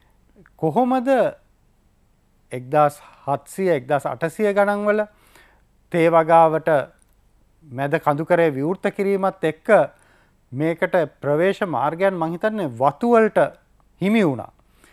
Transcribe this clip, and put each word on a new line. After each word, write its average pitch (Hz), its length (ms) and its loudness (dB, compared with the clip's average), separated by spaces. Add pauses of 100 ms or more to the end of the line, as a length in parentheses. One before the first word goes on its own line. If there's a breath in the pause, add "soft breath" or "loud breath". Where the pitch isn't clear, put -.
(560 soft breath)
කොහොමද 247 520 -2 (1400)
එක්දාස් 143 480 0 (200)
හත්සිය, 160 500 -4
එක්දාස් 139 360 -2
අටසිය 165 480 -4
ගණන්වල 202 460 0 (920 soft breath)
තේ 170 180 2
වගාවට 160 580 4 (960)
මැද 139 320 -6
කඳුකරේ 160 520 0
විවෘත 147 400 -4
කිරීමත් 196 540 -4
එක්ක 156 240 -4 (840 soft breath)
මේකට 160 420 -2 (240)
ප්‍රවේශ 160 440 -2
මාර්ගයන් 165 520 -2
මං 165 160 -4
හිතන්නේ 202 380 -6
වතු 135 420 -2
වලට 220 280 2 (600)
හිමි 208 240 2
වුණා. 127 280 -4 (400 soft breath)